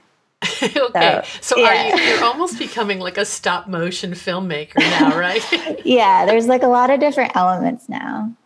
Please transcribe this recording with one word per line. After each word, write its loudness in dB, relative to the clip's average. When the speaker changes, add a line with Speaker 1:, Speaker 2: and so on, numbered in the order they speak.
Speaker 1:
Okay. 0
Speaker 2:
So, -2
Speaker 1:
So 4
are 6
Speaker 2:
yeah. 0
Speaker 1:
you, 0
you're 0
almost -2
becoming, -6
like, -8
a -2
stop -4
motion -6
filmmaker -6
now, 2
Speaker 2:
<laughs> -
Speaker 1:
right? -2
Speaker 2:
Yeah, 4
there's, 4
like, 4
a 4
lot 4
of 2
different 0
elements 0
now. -8